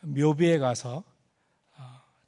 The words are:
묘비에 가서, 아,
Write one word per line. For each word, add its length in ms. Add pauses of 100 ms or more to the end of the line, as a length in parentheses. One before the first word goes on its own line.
묘비에 560
가서, 480 (720)
아, 260 (240)